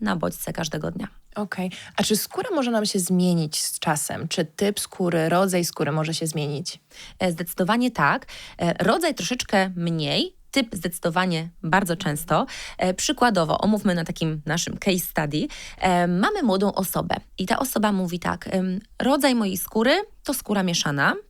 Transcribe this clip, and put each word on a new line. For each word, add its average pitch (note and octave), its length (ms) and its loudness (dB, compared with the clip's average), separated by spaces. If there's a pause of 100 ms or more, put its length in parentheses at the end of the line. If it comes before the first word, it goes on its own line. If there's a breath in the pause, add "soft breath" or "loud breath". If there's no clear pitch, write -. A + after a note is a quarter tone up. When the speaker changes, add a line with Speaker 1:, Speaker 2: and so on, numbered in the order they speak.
Speaker 1:
na G3+ 140 0
bodźce E3+ 380 -4
każdego D#3+ 380 -4
dnia. F#3 160 -8 (280)
Speaker 2:
Okej. F#3+ 360 -4 (260 loud breath)
A G3+ 60 2
czy G#3+ 140 2
skóra - 380 -4
może B3 160 0
nam G#3+ 140 2
się G3+ 140 0
zmienić F3 640 2
z - 180 -4
czasem? - 480 -2
Czy E3 180 -2
typ G3+ 340 -2
skóry, E3+ 500 0
rodzaj F3+ 360 2
skóry D3 260 -2
może D#3 220 0
się E3 140 -4
zmienić? D#3 520 -4 (400 loud breath)
Speaker 1:
E, F#3 120 2
zdecydowanie F#3+ 600 0
tak. F3 340 2 (320 loud breath)
E, E3+ 260 0
rodzaj D4+ 320 2
troszeczkę F#3+ 600 0
mniej, E3+ 600 -2 (160)
typ C4+ 240 0
zdecydowanie F3 760 -2 (140)
bardzo E3+ 320 2
często. D#3 500 0 (320 loud breath)
E, F#3 160 2
przykładowo, F#3+ 640 2
omówmy G3+ 380 2
na E3+ 80 0
takim D#3+ 420 -4
naszym D#3 320 -2
case F#3 220 0
study. D#3 480 -2 (300 loud breath)
E, F3 300 4
mamy D4+ 360 2
młodą G3 300 2
osobę - 420 -2 (220)
i F#3 80 -4
ta - 140 0
osoba G#3+ 320 0
mówi F3+ 280 0
tak: E3+ 320 -4
„Em, F#3 280 0 (220)
rodzaj C4+ 340 4
mojej G3 220 0
skóry A3+ 340 2 (320)
to D4 100 -2
skóra G#3 300 0
mieszana, E3+ 520 2 (140)